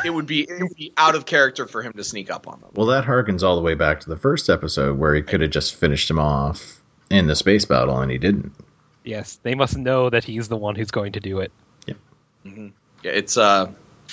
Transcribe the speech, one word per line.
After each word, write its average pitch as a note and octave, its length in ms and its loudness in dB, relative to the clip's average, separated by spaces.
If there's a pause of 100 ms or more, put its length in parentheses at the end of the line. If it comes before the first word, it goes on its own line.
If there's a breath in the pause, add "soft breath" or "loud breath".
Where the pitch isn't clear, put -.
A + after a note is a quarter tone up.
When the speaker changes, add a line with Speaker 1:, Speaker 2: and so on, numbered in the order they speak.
Speaker 1:
It E3+ 60 -2
would D#3 160 -4
be, D3 160 -2
it F3 200 -8
would F#3 140 -6
be D3+ 200 -18
out D#3 180 4
of C#3+ 120 -4
character C3+ 400 2
for A2+ 160 -10
him A#2+ 120 -10
to G#2 100 -12
sneak G2 260 -10
up - 160 -10
on - 140 -18
them. - 140 -20
Speaker 2:
Well, G#2+ 140 2
that C3 160 4
harkens A2 380 2
all F#2 140 4
the E2+ 60 0
way E2 120 2
back D#2 260 0
to - 80 -18
the D#2 80 -6
first - 340 0
episode C#2+ 480 0
where D2+ 160 4
he D2+ 80 2
could D#2+ 180 0
have D#2 100 2
just - 240 -2
finished C#2+ 360 0
him E2 80 0
off D2 640 -2 (300)
in F#2+ 160 4
the D2+ 100 2
space G2+ 280 4
battle, B1+ 360 2
and C2 100 -2
he B1+ 80 -4
didn't. F#2+ 340 0 (520)
Speaker 3:
Yes, G#2+ 380 -12
they A#2+ 120 -4
must C3 220 0
know B2+ 340 0
that A#2 140 0
he's A2 240 -8
the A2+ 80 -4
one G#2 200 -4
who's A2 140 -6
going G2+ 220 -4
to G#2+ 80 -8
do G2 200 -6
it. F#2+ 100 -4 (360)
Speaker 2:
Yep. - 100 -10 (500)
Speaker 1:
Mm-hmm. G#2 200 -18 (360)
Yeah, F#2 100 -6
it's, G2+ 240 -2
uh, G2+ 340 4 (420 loud breath)